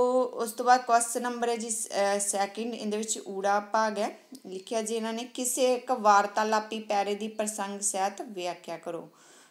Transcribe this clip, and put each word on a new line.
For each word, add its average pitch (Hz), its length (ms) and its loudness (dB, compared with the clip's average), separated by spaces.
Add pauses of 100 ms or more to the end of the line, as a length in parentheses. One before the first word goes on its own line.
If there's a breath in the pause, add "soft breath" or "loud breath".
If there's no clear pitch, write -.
(240)
ਉਸ 233 280 -4
ਤੋਂ 247 140 -4
ਬਾਅਦ 247 160 8
ਕੁਐਸਚਨ 233 400 2
ਨੰਬਰ 240 280 -2
ਹੈ 233 60 2
ਜੀ, 226 140 -6
ਸ-, - 180 -6
ਅਹ, 202 320 2
ਸੈਕਿੰਡ, 202 540 -2
ਇਹਦੇ 214 240 -4
ਵਿੱਚ 220 300 -4
ਊੜਾ 202 320 2
ਭਾਗ 208 400 0
ਹੈ। 233 200 -2 (260)
ਲਿਖਿਆ 190 360 -6
ਜੀ 220 140 -4
ਇਹਨਾਂ 226 180 -4
ਨੇ, 233 100 -6
ਕਿਸੇ 254 520 0
ਇੱਕ 247 160 -2
ਵਾਰਤਾਲਾਪੀ 214 880 4
ਪੈਰੇ 202 360 0
ਦੀ 214 120 -6
ਪ੍ਰਸੰਗ 208 520 -4
ਸਹਿਤ 202 420 -2
ਵਿਆਖਿਆ 175 560 -8
ਕਰੋ। 165 320 -10 (420 loud breath)